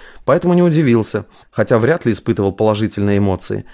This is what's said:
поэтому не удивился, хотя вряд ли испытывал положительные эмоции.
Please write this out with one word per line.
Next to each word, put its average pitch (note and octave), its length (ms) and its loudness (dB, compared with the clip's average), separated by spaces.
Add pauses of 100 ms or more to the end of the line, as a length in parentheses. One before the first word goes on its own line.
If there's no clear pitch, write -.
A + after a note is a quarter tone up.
(240)
поэтому F3 300 2
не F3 80 4
удивился, A#2+ 640 0 (240)
хотя A2+ 280 0
вряд C#3 280 0
ли A#2 60 0
испытывал G2+ 400 -2
положительные G#2 680 0
эмоции. G2+ 560 -2